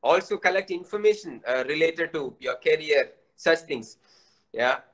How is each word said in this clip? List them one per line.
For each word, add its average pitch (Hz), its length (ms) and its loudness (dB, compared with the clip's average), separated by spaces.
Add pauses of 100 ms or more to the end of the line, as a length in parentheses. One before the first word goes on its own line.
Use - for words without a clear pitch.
Also 180 360 2
collect 190 320 0
information, 190 760 -2
uh, 127 200 0
related 160 480 0
to 139 260 -6
your 127 160 -4
career, 151 560 2 (240)
such 165 240 2
things. 123 380 -10 (540)
Yeah. 123 260 0 (160)